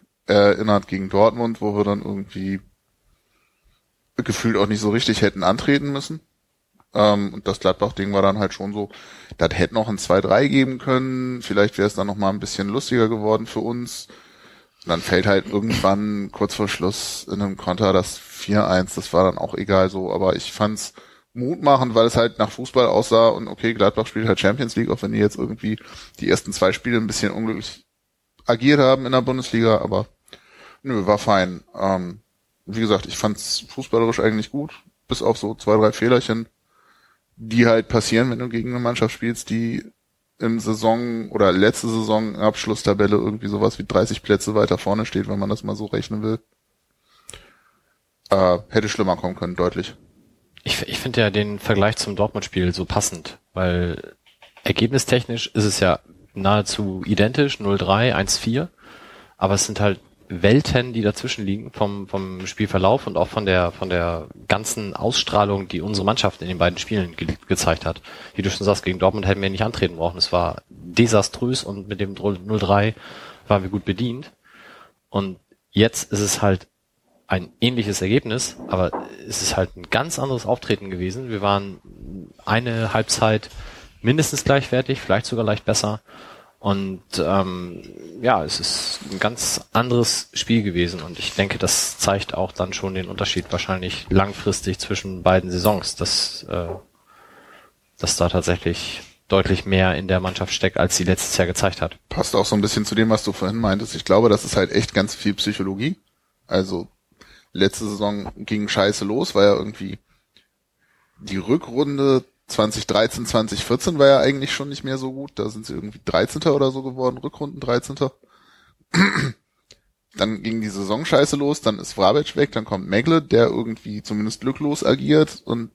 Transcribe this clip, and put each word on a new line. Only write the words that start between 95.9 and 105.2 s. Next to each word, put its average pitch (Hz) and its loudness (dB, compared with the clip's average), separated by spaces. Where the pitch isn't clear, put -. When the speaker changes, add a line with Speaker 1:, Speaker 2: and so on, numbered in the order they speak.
Speaker 2:
dass, - -4
äh, 87 -6
dass - -4
da 87 2
tatsächlich - -2
deutlich - 2
mehr 95 2
in 92 -4
der 92 2
Mannschaft 92 -6
steckt, - 0
als - 2
sie 90 -2
letztes - 0
Jahr 90 2
gezeigt 90 -2
hat. - -6
Speaker 1:
Passt - -2
auch 98 4
so - 0
ein 104 2
bisschen 104 0
zu 101 -6
dem, 110 4
was 110 2
du 101 -4
vorhin 95 -4
meintest. 107 -2
Ich - -10
glaube, 107 6
das 104 4
ist - -4
halt 95 2
echt 110 0
ganz - 0
viel 101 -2